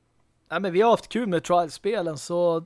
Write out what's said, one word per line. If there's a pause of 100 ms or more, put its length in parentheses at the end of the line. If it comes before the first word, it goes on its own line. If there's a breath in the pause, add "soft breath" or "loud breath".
(520)
nej,
men
vi
har
haft
kul
med
Trials-spelen,
så